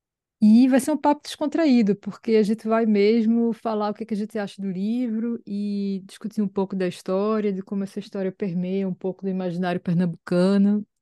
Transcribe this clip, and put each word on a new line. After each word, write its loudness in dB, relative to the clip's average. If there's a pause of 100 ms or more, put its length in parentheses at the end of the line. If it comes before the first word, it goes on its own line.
(420)
E 8
vai 4
ser 0
um 0
papo 0
descontraído, 2
porque -4
a 6
gente -2
vai 2
mesmo 4
falar -4
o -4
que -12
que -8
a -2
gente -6
acha -8
do -6
livro -4
e -6
discutir -6
um 0
pouco -4
da -2
história, -2
de -6
como -6
essa -10
história -6
permeia -4
um -4
pouco -8
do -4
imaginário -4
pernambucano. 2 (140)